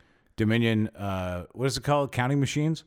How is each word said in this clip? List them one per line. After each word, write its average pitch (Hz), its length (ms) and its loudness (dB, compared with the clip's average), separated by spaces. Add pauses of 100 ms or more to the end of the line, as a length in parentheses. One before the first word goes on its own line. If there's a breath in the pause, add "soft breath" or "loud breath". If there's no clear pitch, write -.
(360 soft breath)
Dominion. 110 520 2
Uh, 92 640 -6
what 120 140 -4
is 127 100 -2
it 123 80 -10
called? 143 280 2
Counting 131 280 2
machines? 151 460 0